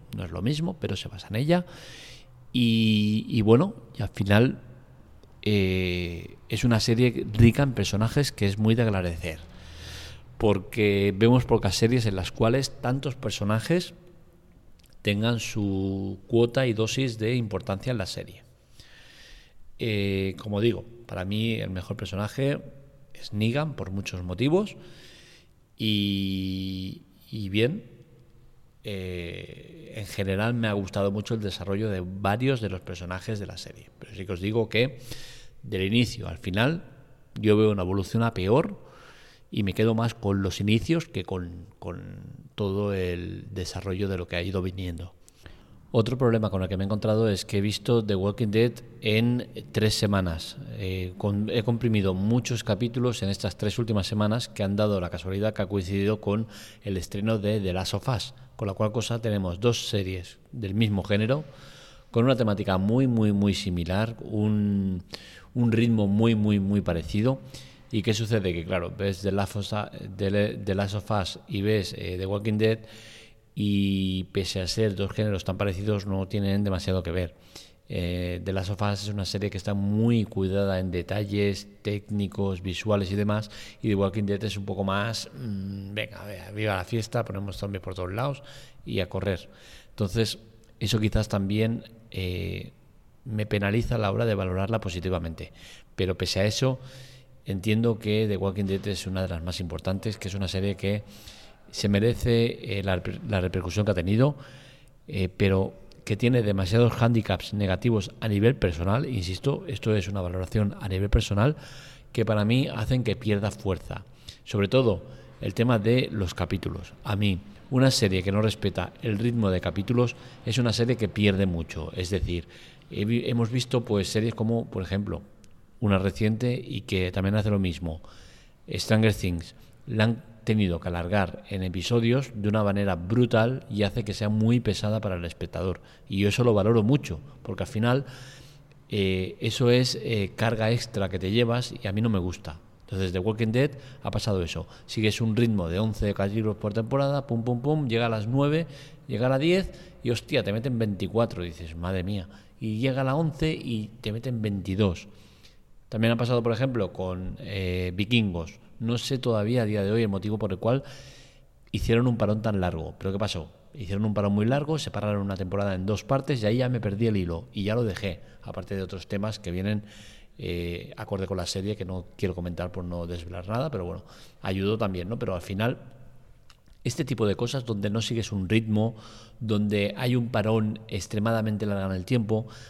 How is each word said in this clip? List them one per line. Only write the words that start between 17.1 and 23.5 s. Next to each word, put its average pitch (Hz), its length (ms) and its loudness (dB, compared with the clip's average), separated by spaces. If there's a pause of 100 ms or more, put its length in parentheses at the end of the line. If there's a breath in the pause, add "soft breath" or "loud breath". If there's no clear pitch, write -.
de 110 160 0
importancia 101 560 -2
en 123 80 -2
la 95 80 -4
serie. - 340 -12 (1400 loud breath)
Eh, 98 640 0
como 101 200 -2
digo, 107 260 2 (200)
para 92 200 -6
mí 107 300 0
el 101 140 -4
mejor 92 280 -6
personaje 107 640 -2 (520)
es - 180 -14
Negan 117 440 0